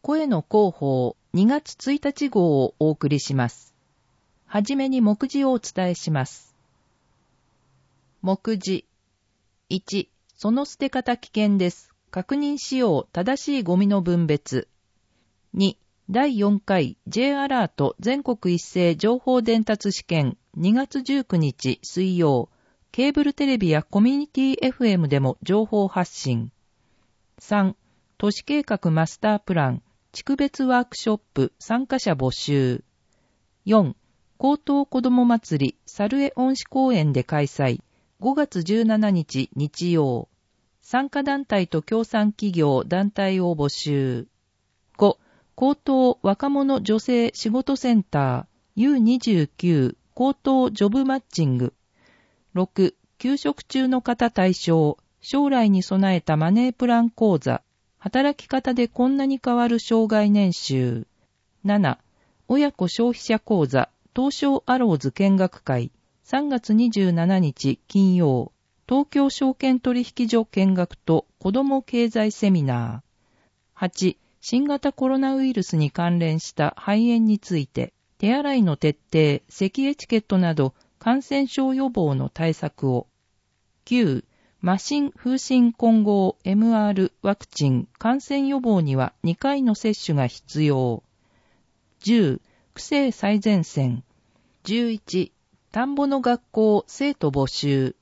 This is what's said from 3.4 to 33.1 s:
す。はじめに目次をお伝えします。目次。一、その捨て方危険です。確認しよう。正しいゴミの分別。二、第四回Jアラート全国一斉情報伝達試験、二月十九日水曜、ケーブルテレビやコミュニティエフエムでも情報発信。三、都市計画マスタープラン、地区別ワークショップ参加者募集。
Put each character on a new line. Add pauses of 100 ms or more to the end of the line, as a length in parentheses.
す。 (720)
は
じ
め
に
目
次
を
お
伝
え
し
ま
す。 (1700)
目
次。 (840)
一、 (240)
そ
の
捨
て
方
危
険
で
す。 (180)
確
認
し
よ
う。
正
し
い
ゴ
ミ
の
分
別。 (840)
二、 (320)
第
四
回 (100)
J
ア
ラ
ー
ト
全
国
一
斉
情
報
伝
達
試
験、 (160)
二
月
十
九
日
水
曜、 (420)
ケ
ー
ブ
ル
テ
レ
ビ
や
コ
ミ
ュ
ニ
テ (120)
ィ
エ
フ
エ
ム
で
も
情
報
発
信。 (880)
三、 (400)
都
市
計
画
マ
ス
タ
ー
プ
ラ
ン、 (300)
地
区
別
ワ
ー
ク
シ
ョ
ッ (140)
プ
参
加
者
募
集。 (840)